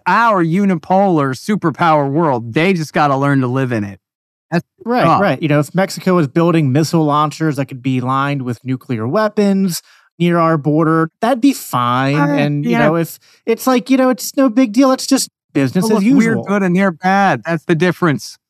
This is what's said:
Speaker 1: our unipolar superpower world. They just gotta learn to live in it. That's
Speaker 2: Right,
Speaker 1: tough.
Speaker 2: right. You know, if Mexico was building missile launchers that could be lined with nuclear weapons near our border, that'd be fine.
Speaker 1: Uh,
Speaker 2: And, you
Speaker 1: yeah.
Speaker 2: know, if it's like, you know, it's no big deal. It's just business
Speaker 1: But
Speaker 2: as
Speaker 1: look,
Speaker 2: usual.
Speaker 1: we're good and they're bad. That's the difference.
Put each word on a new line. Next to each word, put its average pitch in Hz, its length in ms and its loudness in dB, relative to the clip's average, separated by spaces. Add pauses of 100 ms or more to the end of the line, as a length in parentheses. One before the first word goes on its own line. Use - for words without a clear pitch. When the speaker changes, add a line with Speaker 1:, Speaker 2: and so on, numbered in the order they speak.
Speaker 1:
our 208 360 2
unipolar 175 920 0
superpower 160 760 0
world. 131 440 -2
They 165 180 2
just 160 220 -4
gotta 147 220 2
learn 139 240 0
to 131 80 0
live 127 240 -2
in 107 120 -4
it. 98 160 -14 (500)
That's 170 140 -2 (200)
Speaker 2:
Right, 233 200 0
Speaker 1:
tough. 156 160 2
Speaker 2:
right. 190 220 0
You 160 60 -2
know, 147 100 2
if 143 160 -4
Mexico 185 400 -2
was 165 140 2
building 165 440 0
missile 156 320 0
launchers 147 520 -2
that 135 100 -4
could 127 160 -14
be 127 180 -2
lined 135 420 -2
with 123 220 -8
nuclear 123 420 -6
weapons 196 760 -2 (360)
near 170 200 0
our 165 200 2
border, 160 520 0 (100)
that'd 240 220 0
be 277 100 4
fine. 131 680 -2
Speaker 1:
Uh, 285 160 2
Speaker 2:
And, 147 300 0
you 240 80 -2
Speaker 1:
yeah. 233 60 2
Speaker 2:
know, 196 180 2
if 165 220 -4 (260)
it's 226 220 -2
like, 254 240 0
you 269 80 4
know, 254 100 2
it's - 280 -4
no 269 120 2
big 220 240 2
deal. 262 180 4
It's 262 160 -2
just - 220 0 (240)
business 139 340 0
Speaker 1:
But - 20 0
Speaker 2:
as 220 80 2
Speaker 1:
look, 196 60 2
Speaker 2:
usual. 226 400 2
Speaker 1:
we're - 60 -10
good 202 140 0
and 175 120 0
they're 190 160 2
bad. 180 540 0
That's 165 220 -6
the 180 80 2
difference. 160 640 -2 (120)